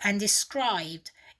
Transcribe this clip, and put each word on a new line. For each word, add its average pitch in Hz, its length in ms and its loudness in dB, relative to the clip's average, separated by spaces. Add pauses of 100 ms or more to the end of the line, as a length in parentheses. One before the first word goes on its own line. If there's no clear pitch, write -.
and 202 160 2
described 202 920 0 (300)